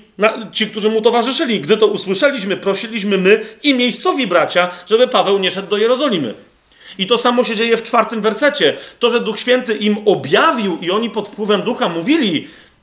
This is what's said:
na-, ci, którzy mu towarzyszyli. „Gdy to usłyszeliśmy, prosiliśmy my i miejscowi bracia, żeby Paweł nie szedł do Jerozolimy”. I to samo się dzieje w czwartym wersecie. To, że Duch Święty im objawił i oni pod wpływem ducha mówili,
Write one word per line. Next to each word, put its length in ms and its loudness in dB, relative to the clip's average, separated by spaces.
na-, 340 -2
ci, 140 -2
którzy 240 -2
mu 100 0
towarzyszyli. 600 2
„Gdy 160 2
to 100 4
usłyszeliśmy, 680 0
prosiliśmy 640 -2
my 280 2
i 120 2
miejscowi 520 0
bracia, 440 2
żeby 220 4
Paweł 300 2
nie 120 0
szedł 180 -8
do 80 -2
Jerozolimy”. 580 0
I 80 -2
to 120 2
samo 260 2
się 120 -4
dzieje 200 0
w 60 -8
czwartym 400 -2
wersecie. 540 2
To, 120 2
że 100 0
Duch 180 -4
Święty 360 0
im 220 0
objawił 760 2
i 100 -4
oni 200 -2
pod 180 -6
wpływem 340 0
ducha 260 -2
mówili, 600 0